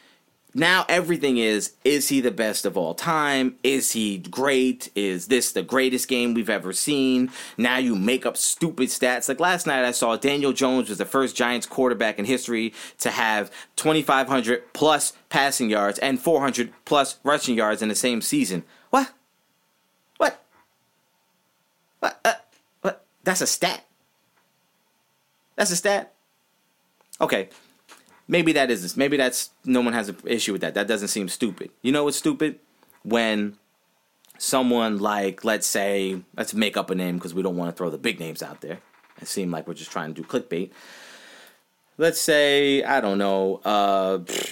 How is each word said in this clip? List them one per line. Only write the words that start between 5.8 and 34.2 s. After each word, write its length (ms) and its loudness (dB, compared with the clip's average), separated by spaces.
game 260 0
we've 160 -2
ever 240 -2
seen? 560 0
Now 220 0
you 180 0
make 300 0
up 100 -2
stupid 540 -2
stats. 400 0
Like, 100 -2
last 280 0
night 180 2
I 60 0
saw 240 0
Daniel 360 0
Jones 380 0
was 80 -6
the 80 -2
first 300 0
Giants 320 0
quarterback 500 0
in 80 -4
history 480 -2
to 140 -2
have 400 0
twenty-five 520 2
hundred 460 0
plus 400 2
passing 400 2
yards 300 0
and 200 0
four 220 2
hundred 320 -2
plus 400 0
rushing 320 0
yards 280 0
in 60 0
the 60 -2
same 240 0
season. 440 -2
What? 240 2
What? 260 -2
What? 260 -2
Uh, 80 4
what? 240 -4
That's 180 0
a 60 -2
stat? 380 -2
That's 140 0
a 60 -2
stat? 360 0
Okay. 280 0
Maybe 220 4
that 160 4
is 140 0
this. 120 -8
Maybe 220 2
that's, 320 0
no 160 4
one 120 0
has 140 -2
an 160 -10
issue 280 -2
with 100 -2
that. 140 -4
That 120 0
doesn't 200 -2
seem 220 -4
stupid. 420 -6
You 100 0
know 120 2
what's 120 -2
stupid? 440 -2
When 560 0